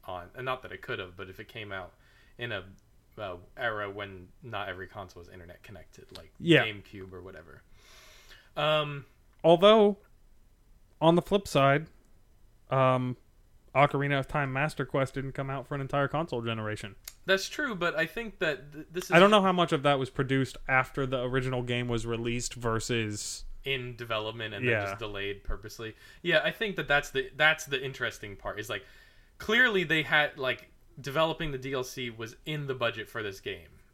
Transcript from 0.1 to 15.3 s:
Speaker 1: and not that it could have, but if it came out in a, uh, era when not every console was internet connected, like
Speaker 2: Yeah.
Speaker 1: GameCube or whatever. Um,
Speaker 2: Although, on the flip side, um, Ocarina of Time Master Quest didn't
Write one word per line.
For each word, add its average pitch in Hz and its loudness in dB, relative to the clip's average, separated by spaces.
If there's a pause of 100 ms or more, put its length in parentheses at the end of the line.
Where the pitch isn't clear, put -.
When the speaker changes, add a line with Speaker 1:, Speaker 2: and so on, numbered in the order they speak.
Speaker 1:
and 127 -12
not 127 -6
that 92 -14
it 95 -14
could 117 -6
have, 90 -10
but 92 -12
if 95 -16
it - -16
came 104 -12
out 92 -10 (440)
in 120 -6
a, 95 -6 (540)
uh, 95 -8 (200)
era 107 -4
when 98 -12 (140)
not 104 -8
every 92 -8
console 92 -14
was 87 -20
internet 87 -20
connected, - -20 (100)
like - -18
Speaker 2:
Yeah. 151 6
Speaker 1:
GameCube 98 -10
or 90 -16
whatever. 82 -18 (960)
Um, 151 0 (360)
Speaker 2:
Although, 202 8 (1040)
on 165 8
the 175 6
flip 202 0
side, 139 4 (840)
um, 127 4 (580)
Ocarina 143 4
of 135 -4
Time 139 -2
Master 139 -2
Quest 135 -2
didn't 135 -6